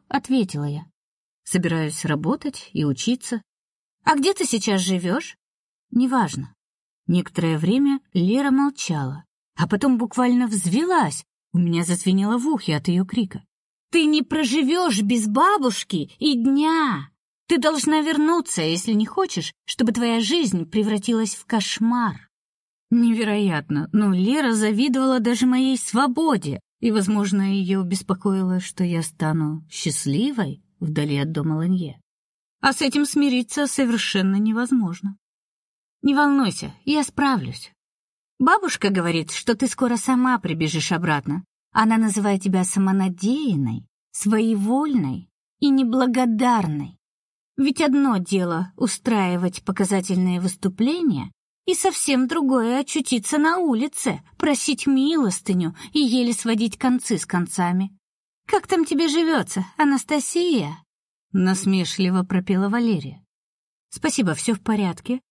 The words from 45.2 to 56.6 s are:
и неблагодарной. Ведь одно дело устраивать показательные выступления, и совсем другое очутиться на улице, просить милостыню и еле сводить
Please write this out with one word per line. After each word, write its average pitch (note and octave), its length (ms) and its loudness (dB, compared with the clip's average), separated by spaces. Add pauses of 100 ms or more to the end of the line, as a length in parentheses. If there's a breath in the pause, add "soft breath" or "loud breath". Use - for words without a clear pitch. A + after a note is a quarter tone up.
и C#4+ 100 2
неблагодарной. A#3+ 1300 2 (600)
Ведь C#4 240 0
одно C#4 360 4
дело F3+ 580 -2
устраивать F#3 880 -2
показательные F#3 760 0
выступления, F#3+ 920 -2 (340)
и F4+ 80 0
совсем C4+ 540 0
другое C4 520 2
очутиться C4+ 580 -2
на D#4+ 200 2
улице, C4+ 640 -2 (160 soft breath)
просить C#4+ 500 0
милостыню B3+ 880 0 (160 loud breath)
и D4+ 80 0
еле A#3+ 340 2
сводить A3+ 440 -2